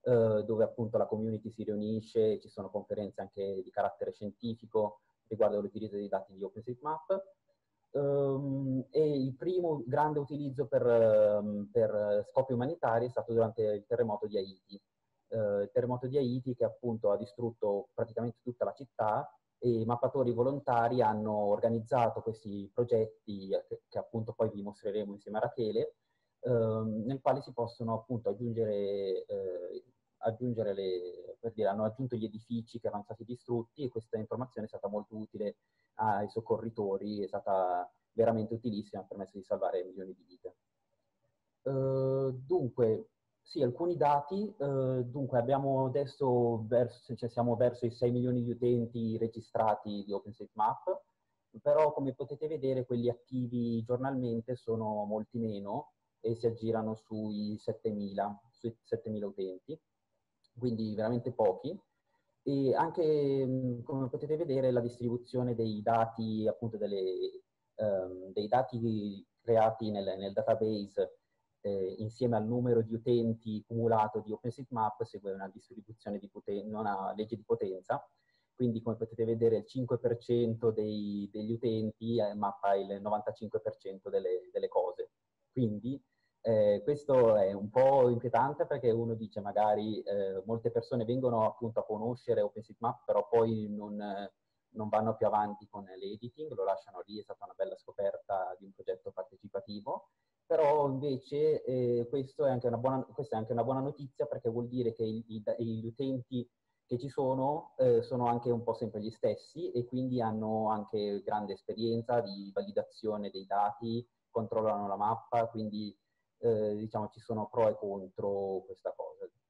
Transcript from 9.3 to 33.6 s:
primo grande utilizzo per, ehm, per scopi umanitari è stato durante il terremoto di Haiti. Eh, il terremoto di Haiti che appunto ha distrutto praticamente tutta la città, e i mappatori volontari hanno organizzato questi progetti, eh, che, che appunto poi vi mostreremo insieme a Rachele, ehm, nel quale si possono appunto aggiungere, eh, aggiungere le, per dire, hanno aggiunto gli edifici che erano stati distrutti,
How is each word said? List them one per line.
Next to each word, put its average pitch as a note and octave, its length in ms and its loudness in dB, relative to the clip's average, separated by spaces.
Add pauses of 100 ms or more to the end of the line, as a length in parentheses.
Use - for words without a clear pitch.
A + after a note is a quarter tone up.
primo F3 500 0
grande D3 340 2
utilizzo C#3 480 -4
per, B2 180 2
ehm, G#2 840 6
per G#2 580 2
scopi C3 220 2
umanitari B2 540 2
è B2+ 40 -4
stato A#2 220 -4
durante A2+ 320 4
il G#2 240 0
terremoto A2 400 0
di G#2 100 -2
Haiti. F#2+ 420 -6 (500)
Eh, G#2 340 0
il G2+ 80 -4
terremoto B2 340 0
di C3 120 0
Haiti B2+ 380 0
che A2+ 100 2
appunto A2 460 0
ha G2+ 60 4
distrutto G#2+ 760 -2
praticamente A2+ 500 -4
tutta B2 220 -4
la G2 80 -4
città, A#2 540 -2 (300)
e A#2+ 120 0
i A2+ 160 2
mappatori B2 480 0
volontari B2 680 2
hanno G#2+ 340 2
organizzato A2 840 2
questi G2+ 520 -8
progetti, A2 760 0
eh, F2+ 140 0
che, - 220 -10
che - 100 -8
appunto A2+ 360 -6
poi A2+ 160 2
vi G#2 120 -8
mostreremo G2+ 520 -6
insieme G2+ 240 -8
a A2 40 0
Rachele, A#2 540 -2 (460)
ehm, A2 640 0
nel C3+ 160 -4
quale C#3 200 2
si C3 120 -16
possono A2+ 400 -4
appunto A2 340 -4
aggiungere, G2+ 960 0
eh, F#2 600 -6 (320)
aggiungere A2 560 -2
le, F2+ 640 -4
per A2+ 140 -6
dire, G#2 160 2
hanno G#2+ 160 0
aggiunto A#2+ 320 -2
gli G#2+ 80 -4
edifici A2+ 520 -8
che A2+ 100 -6
erano G#2 160 -4
stati A2 200 -14
distrutti, A#2+ 600 -6